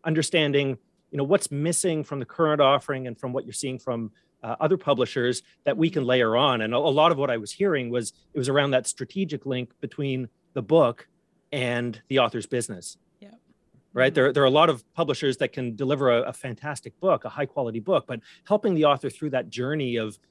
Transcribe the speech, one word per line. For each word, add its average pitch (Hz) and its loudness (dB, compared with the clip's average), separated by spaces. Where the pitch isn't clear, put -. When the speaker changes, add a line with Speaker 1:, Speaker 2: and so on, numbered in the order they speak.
Speaker 1:
understanding, 147 0
you 147 -8
know, 139 -2
what's 180 0
missing 156 -2
from 139 -8
the 123 -8
current 151 0
offering 135 2
and 117 -10
from 127 -8
what 135 -4
you're 123 -14
seeing 131 -6
from, 117 -6
uh, 117 -8
other 160 2
publishers 123 0
that 139 0
we 165 2
can 143 -2
layer 120 2
on. 127 4
And 110 -2
a, - 0
a - 2
lot 151 4
of 139 -4
what 135 -2
I 117 -2
was 107 -10
hearing 151 -2
was, 120 -4
it - -6
was 127 -2
around 139 2
that 127 2
strategic 147 -6
link 127 -6
between 131 -6
the 131 -4
book 143 2
and 120 -4
the 135 2
author's 120 0
business. 113 -8
Speaker 2:
Yeah. - -20
Speaker 1:
Right? 131 4
Speaker 2:
Mm-hmm. 131 -2
Speaker 1:
There, 135 4
there 143 2
are 135 8
a 127 6
lot 156 6
of 131 -2
publishers 139 -2
that 131 -2
can 123 -6
deliver 135 0
a, 120 4
a - -6
fantastic 135 -12
book, 185 0
a 117 -10
high 147 -6
quality 117 -6
book, 156 0
but 117 -10
helping 208 0
the 151 4
author 143 2
through 147 -8
that 127 -2
journey 123 -4
of 110 -6